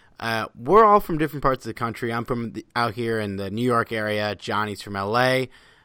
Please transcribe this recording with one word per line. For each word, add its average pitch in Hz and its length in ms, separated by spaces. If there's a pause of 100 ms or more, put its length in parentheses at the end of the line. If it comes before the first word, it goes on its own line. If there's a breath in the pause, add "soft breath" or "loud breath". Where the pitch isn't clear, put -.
(220 soft breath)
uh, 113 240 (100)
we're 190 300
all 208 160
from 170 160
different 147 260
parts 131 220
of 113 40
the 110 40
country. 117 400
I'm 117 100
from 117 300
the, 110 200
out 117 200
here 117 260
in 101 160
the 98 160
New 110 100
York 120 300
area. 107 440
Johnny's 104 460
from 101 140
L 98 220
A. 127 320 (340 soft breath)